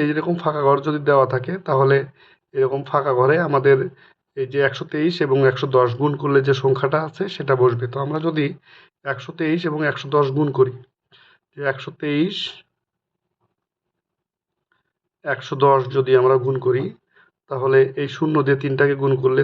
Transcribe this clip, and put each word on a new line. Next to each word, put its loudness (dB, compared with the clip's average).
এই 2
যেরকম -2
ফাঁকা -4
ঘর 4
যদি -4
দেওয়া 4
থাকে, -4
তাহলে 2
এরকম -2
ফাঁকা -2
ঘরে 2
আমাদের 2
এই -4
যে -6
একশো -2
তেইশ -2
এবং 2
একশো 0
দশ 2
গুণ 0
করলে 2
যে 2
সংখ্যাটা 0
আছে -8
সেটা -4
বসবে। 2
তো -12
আমরা -4
যদি -2
একশো -8
তেইশ -2
এবং -4
একশো -4
দশ 2
গুণ 0
করি, 2
যে -14
একশো -6
তেইশ, -2
একশো -6
দশ 6
যদি 0
আমরা 4
গুণ -2
করি, -2
তাহলে 2
এই -4
শূন্য -2
দিয়ে 0
তিনটাকে 0
গুণ 0
করলে 2